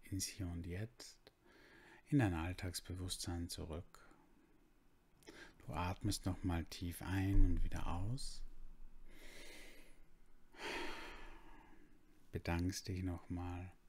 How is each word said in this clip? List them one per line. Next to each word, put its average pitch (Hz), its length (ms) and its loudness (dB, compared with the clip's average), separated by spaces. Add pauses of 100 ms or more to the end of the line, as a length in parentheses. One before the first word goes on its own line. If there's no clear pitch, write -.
ins 95 220 -2
Hier - 200 -4
und 85 200 -2
Jetzt, - 640 -8 (760)
in 151 100 6
dein 101 160 6
Alltagsbewusstsein 87 1120 -2
zurück. - 600 -8 (1500)
Du - 140 -12
atmest 90 540 0
nochmal 87 380 2
tief - 380 -6
ein 95 420 10
und 85 200 6
wieder 80 220 2
aus. 95 560 0 (4000)
Bedankst 87 560 0
dich 92 140 0
nochmal 90 720 -4 (160)